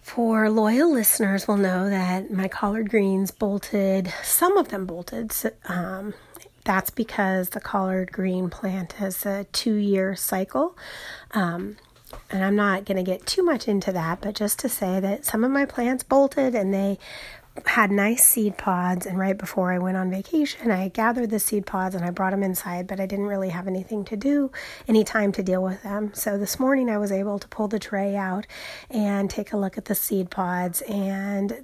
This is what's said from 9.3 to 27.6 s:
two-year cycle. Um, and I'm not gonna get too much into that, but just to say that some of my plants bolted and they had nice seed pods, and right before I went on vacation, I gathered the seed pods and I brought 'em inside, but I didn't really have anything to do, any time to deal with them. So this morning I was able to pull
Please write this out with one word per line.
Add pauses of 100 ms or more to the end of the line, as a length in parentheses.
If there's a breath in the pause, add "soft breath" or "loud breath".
two-year
cycle. (540 loud breath)
Um, (500)
and
I'm
not
gonna
get
too
much
into
that,
but
just
to
say
that
some
of
my
plants
bolted
and
they (680 loud breath)
had
nice
seed
pods,
and
right
before
I
went
on
vacation,
I
gathered
the
seed
pods
and
I
brought
'em
inside,
but
I
didn't
really
have
anything
to
do, (340 loud breath)
any
time
to
deal
with
them.
So
this
morning
I
was
able
to
pull